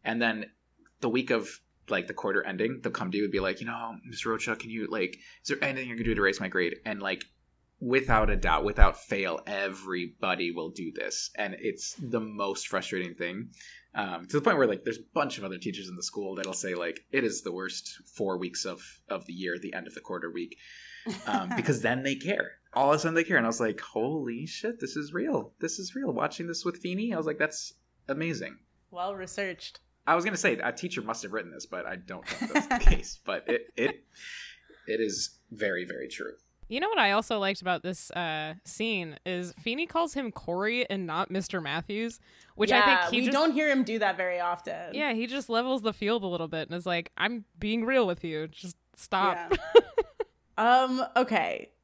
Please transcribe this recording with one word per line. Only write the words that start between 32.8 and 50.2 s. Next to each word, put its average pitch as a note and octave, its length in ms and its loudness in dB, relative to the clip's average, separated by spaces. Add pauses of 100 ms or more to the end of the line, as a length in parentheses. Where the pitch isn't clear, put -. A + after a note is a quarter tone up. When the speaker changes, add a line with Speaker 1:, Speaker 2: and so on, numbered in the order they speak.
Speaker 1:
case. - 340 0
But - 240 -2
it, - 260 0
it, - 300 -2 (840)
it A2 140 -2
is - 360 -4 (140)
very, F#2+ 340 -2
very C2 220 -8
true. - 260 -10 (360)
Speaker 3:
You B3 120 -4
know G4+ 80 0
what A4 100 0
I G3+ 120 6
also G#3+ 280 2
liked G3 220 0
about F3+ 200 0
this, F3+ 300 -6
uh, D#3 440 -4 (100)
scene F#3+ 600 -4
is F3+ 280 -4
Feeney B3 320 -2
calls E4 280 0
him C4 200 -4
Corey G#3+ 560 0
and F#3+ 180 -2
not E3 240 -2
Mister F#3 300 -2
Matthews, G3+ 580 -4 (360)
which G#3+ 180 4
I B3+ 60 8
Speaker 2:
Yeah, F#3+ 240 8
Speaker 3:
think F3 100 0
he A#3+ 80 4
Speaker 2:
we B3+ 60 2
Speaker 3:
just - 100 4
Speaker 2:
don't D#4 160 6
hear D4+ 160 4
him C4+ 140 4
do A3 160 0
that G3 180 4
very F3+ 240 0
often. F3 520 -4
Speaker 3:
Yeah, B3+ 200 0
he A#3 140 -2
just C4 220 -4
levels B3 320 2
the G#3+ 120 0
field G#3 300 0
a G3 40 -2
little E3 220 -2
bit D#3+ 200 -4
and E3+ 80 -4
is F3 80 -6
like, E3+ 320 0
"I'm A3 280 -2 (120)
being A3 280 0
real B3+ 200 6
with F3 200 -2
you. D#3 240 -4
Just F3 260 -14 (220)
stop." F#3+ 400 2 (140)
Speaker 2:
Yeah. D#5+ 360 6
<laughs> E5+ 40 -18 (680)